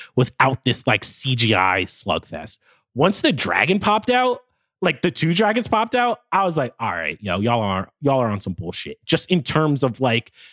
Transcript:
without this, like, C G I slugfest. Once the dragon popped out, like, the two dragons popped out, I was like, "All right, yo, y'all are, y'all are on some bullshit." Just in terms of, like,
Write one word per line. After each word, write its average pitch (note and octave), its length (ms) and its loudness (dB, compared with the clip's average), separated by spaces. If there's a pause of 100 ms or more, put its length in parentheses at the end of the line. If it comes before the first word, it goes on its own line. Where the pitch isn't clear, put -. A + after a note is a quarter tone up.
(160)
without C3 500 0
this, A#2+ 200 0
like, A2 180 2
C - 300 -2
G A2+ 220 2
I F#2 300 2
slugfest. - 760 -6 (340)
Once E3+ 280 2
the D4+ 100 2
dragon A#2+ 480 0
popped G#3+ 320 0
out, B3 300 0 (400)
like, D#3+ 200 0
the F3+ 80 2
two E3 240 0
dragons G#3+ 340 0
popped A#3 280 -2
out, A#3+ 240 0 (120)
I F#3+ 120 2
was F3 140 0
like, B2+ 220 -2
"All A2 120 -4
right, D#2+ 300 -6
yo, F#2+ 180 -2
y'all A#2 220 0
are, F#2+ 280 -2 (120)
y'all C#3 180 2
are A#2+ 100 0
on G2+ 120 -4
some F#2 120 -6
bullshit." - 520 -10
Just - 260 0
in F3 100 2
terms D3 420 0
of, B2+ 180 0
like, A#2 300 0 (220)